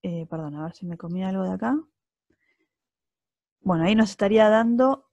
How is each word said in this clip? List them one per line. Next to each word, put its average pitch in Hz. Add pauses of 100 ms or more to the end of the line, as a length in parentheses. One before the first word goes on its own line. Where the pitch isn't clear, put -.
eh, 170
perdón, 156
a 151
ver 165
si -
me 170
comí 175
algo 190
de 185
acá. 226 (1800)
Bueno, 170
ahí 208
nos 220
estaría 214
dando 233